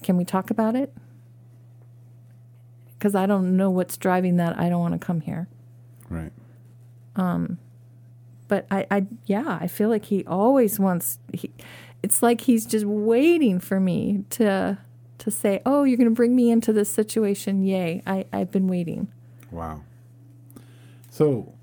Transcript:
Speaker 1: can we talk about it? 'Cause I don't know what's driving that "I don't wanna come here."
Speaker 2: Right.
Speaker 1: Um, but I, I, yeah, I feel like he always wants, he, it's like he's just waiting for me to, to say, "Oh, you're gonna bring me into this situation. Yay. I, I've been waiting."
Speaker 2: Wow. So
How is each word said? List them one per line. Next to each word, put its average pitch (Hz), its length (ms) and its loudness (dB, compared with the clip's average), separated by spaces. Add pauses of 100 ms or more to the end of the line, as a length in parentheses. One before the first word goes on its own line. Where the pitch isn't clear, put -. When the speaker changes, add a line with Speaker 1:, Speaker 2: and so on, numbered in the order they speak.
Speaker 1:
can 185 120 2
we 175 80 2
talk 190 280 -2
about 226 240 0
it? 269 180 -4 (2000)
'Cause 202 160 0
I 190 100 2
don't 185 320 2
know 190 140 2
what's 185 260 -2
driving 180 400 2
that 170 220 0
"I 170 100 0
don't 175 100 0
wanna 170 200 -2
come 170 220 -4
here." 165 260 -8 (600)
Speaker 2:
Right. 80 240 -10 (840)
Speaker 1:
Um, 175 420 -2 (920)
but 202 220 0
I, 196 220 0
I, 202 160 0 (180)
yeah, 208 340 -2
I 175 80 -4
feel 208 220 0
like 220 160 0
he 196 200 -2
always 208 540 2
wants, 180 380 0 (160)
he, - 180 -8 (520)
it's - 180 -2
like 240 200 4
he's 226 240 2
just 214 200 -2
waiting 226 720 2
for 190 200 -2
me 190 500 0
to, 196 480 0 (400)
to - 140 -8
say, 202 340 -2
"Oh, 285 180 2
you're 254 140 2
gonna 233 140 4
bring 240 240 2
me 233 160 4
into 226 200 2
this 214 180 0
situation. 202 720 -2
Yay. 185 420 -2
I, 190 260 -4
I've 196 200 -4
been 190 160 0
waiting." 180 400 -4 (440)
Speaker 2:
Wow. 80 300 -10 (1300)
So 143 400 0 (120)